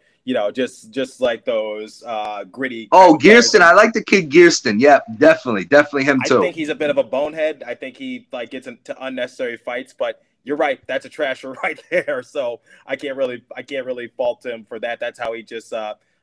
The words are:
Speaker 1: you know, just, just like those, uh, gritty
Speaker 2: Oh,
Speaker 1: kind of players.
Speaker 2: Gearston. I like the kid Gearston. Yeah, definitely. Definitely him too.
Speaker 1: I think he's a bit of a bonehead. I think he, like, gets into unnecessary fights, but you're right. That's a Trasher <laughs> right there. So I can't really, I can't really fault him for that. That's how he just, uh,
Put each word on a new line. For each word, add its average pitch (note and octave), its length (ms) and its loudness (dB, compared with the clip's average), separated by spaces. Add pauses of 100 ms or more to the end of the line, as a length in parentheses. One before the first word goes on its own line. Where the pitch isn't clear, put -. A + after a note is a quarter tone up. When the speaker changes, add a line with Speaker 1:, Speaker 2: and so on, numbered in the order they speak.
(240)
Speaker 1:
you B2+ 80 -6
know, G#2+ 180 -2
just, A#2+ 420 -8
just C3 280 -8
like A#2+ 240 -2
those, G#2+ 600 -6
uh, G#2+ 380 -10
gritty A#2 460 -12
Speaker 2:
Oh, E3 60 4
Speaker 1:
kind F3+ 180 10
of B2 60 2
players. A3 300 6
Speaker 2:
Gearston. G#3 100 4
I E3+ 140 8
like A3+ 180 6
the A3 100 -2
kid F3 280 0
Gearston. C#3 500 4
Yeah, C#3 200 6 (180)
definitely. B2+ 480 2
Definitely D3 380 2
him C3+ 220 0
too. C3 120 2
Speaker 1:
I - 20 4
think F2+ 160 -2
he's D3+ 140 -8
a D3 40 -6
bit D3 140 -4
of C#3 80 -2
a C#3 60 0
bonehead. D3+ 640 -6
I B2 80 -10
think C3 240 -16
he, B2+ 340 -14
like, A#2+ 160 -12
gets C3 180 -16
into B2+ 380 -16
unnecessary B2 540 -8
fights, B2 340 -10
but - 300 -8 (200)
you're D3 140 -6
right. C#3+ 300 -2
That's C3 180 -6
a B2+ 60 -20
Trasher C3+ 460 -8
<laughs> - 60 -10
right E3+ 160 -6 (120)
there. D3 320 -4
So A#2+ 380 -8 (260)
I C#3 100 -8
can't C3+ 220 -10
really, B2 240 -6 (120)
I B2+ 60 -12
can't C3 240 -10
really B2 240 -10
fault A#2+ 380 -6
him A2+ 180 -10
for A#2 140 -14
that. A#2 220 -8
That's A#2+ 180 -10
how A#2 160 -6
he A#2 80 -12
just, A2+ 320 -14
uh, G#2+ 220 -8 (260)